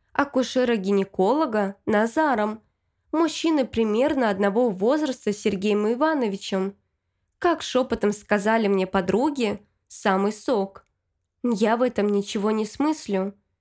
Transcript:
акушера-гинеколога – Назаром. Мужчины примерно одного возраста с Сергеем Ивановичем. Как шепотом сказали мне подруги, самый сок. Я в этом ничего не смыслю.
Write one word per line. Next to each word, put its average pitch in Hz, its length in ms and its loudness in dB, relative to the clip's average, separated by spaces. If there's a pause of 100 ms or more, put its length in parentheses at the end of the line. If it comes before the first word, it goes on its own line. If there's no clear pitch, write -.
(140)
акушера-гинеколога – 220 1600 0 (100)
Назаром. 220 760 0 (500)
Мужчины 311 540 0
примерно 226 640 0
одного 202 400 2
возраста 247 600 0
с 202 60 -6
Сергеем 208 540 0
Ивановичем. 214 840 -2 (600)
Как 339 240 0
шепотом 254 500 -2
сказали 208 560 0
мне 190 180 2
подруги, 208 760 -2 (240)
самый 196 440 0
сок. 208 540 -4 (560)
Я 226 340 2
в 233 60 0
этом 214 260 0
ничего 202 420 0
не 220 140 0
смыслю. 214 720 -2 (220)